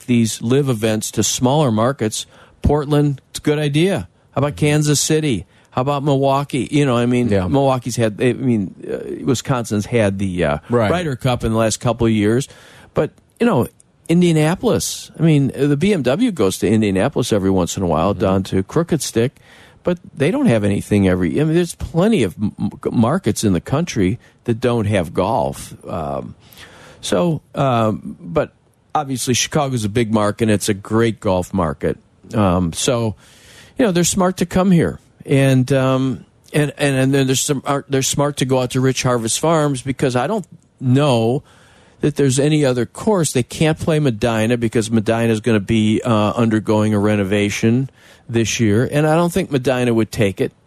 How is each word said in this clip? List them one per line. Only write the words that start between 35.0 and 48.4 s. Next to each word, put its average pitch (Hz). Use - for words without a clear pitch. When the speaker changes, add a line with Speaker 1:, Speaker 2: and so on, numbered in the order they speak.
Speaker 1:
And, 135
um, 131
and, 147
and, 139
and 131
then 135
they're 131
some, 131
are, 139
they're 135
smart 143
to 151
go 131
out 127
to 131
Rich 131
Harvest 120
Farms 151
because 127
I 123
don't 202
know 131
that 151
there's 139
any 151
other 123
course. 190
They 123
can't 156
play 156
Medina 117
because 113
Medina 113
is 107
gonna 110
be, 107
uh, 107
undergoing 107
a 104
renovation 104
this 117